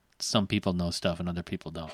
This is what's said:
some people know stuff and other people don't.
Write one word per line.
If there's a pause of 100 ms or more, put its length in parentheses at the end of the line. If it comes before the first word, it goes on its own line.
(200)
some
people
know
stuff
and
other
people
don't.